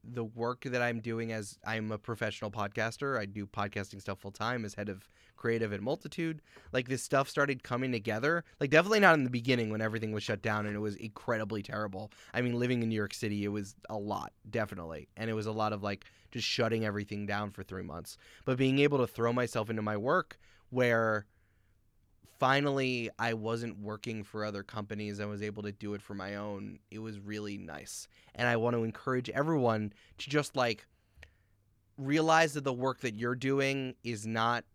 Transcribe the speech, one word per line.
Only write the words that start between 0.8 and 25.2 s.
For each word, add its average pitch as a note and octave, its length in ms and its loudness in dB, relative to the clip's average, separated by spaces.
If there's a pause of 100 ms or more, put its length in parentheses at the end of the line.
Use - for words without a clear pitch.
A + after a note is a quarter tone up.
I'm A#2+ 180 0
doing A2+ 320 -4
as, A2 340 -8
I'm A2 260 -2
a G#2+ 60 -2
professional G#2+ 540 -4
podcaster. A2+ 680 -2
I G#2 60 -2
do G2+ 220 -6
podcasting G2+ 540 -6
stuff G2 180 -6
full G2 120 -10
time A#2 340 -2
as G2+ 80 -8
head G#2 160 -6
of F#2+ 200 -10 (280)
creative A2+ 340 2
at G2+ 100 -4
Multitude. D#3+ 600 -4 (320)
Like, B2+ 160 0
this C3 120 0
stuff C3+ 280 2
started C#3 340 0
coming B2+ 300 -2
together. A2+ 500 0 (160)
Like, D3 100 0
definitely F#3 300 6
not F#3 160 10
in C#3+ 80 4
the B2+ 60 2
beginning A#2+ 400 2
when G#2+ 120 0
everything A2 300 -2
was G#2 120 -2
shut G#2 180 -2
down G#2+ 240 0
and G#2 100 -2
it G#2 40 -2
was G#2 180 -2
incredibly A2 640 -4
terrible. G#2 480 -6 (220)
I B2 80 2
mean, A#2+ 180 2
living B2 240 4
in A2+ 60 2
New A2 60 2
York G#2 180 0
City, G#2 320 -2
it G2+ 40 0
was G#2 260 -4 (140)
a A2 80 -4
lot, G#2 360 -4 (160)
definitely. F2+ 680 -4
And A2+ 140 -4
it A2 40 0
was G#2+ 120 -2
a A2 80 -2
lot G#2+ 180 2
of, G2+ 120 -4
like, G2+ 200 -4 (280)
just A#2 160 -4
shutting A2+ 360 2
everything G#2 420 -2
down G2+ 260 -2
for G2 120 -12
three F#2 200 -8
months. E2 340 -10 (260)
But B2+ 140 2
being C3+ 220 6
able C#3+ 180 6
to A#2+ 100 4
throw A#2 240 0
myself A#2 380 0
into A2 120 -2
my G#2+ 140 -2
work C#3 420 0 (320)
where A2+ 580 4 (1120)
finally C3 680 4 (100)
I A2+ 160 2
wasn't A2+ 440 -4
working G#2+ 440 -6
for G#2+ 200 -6
other G2+ 200 -4
companies. G#2 580 -6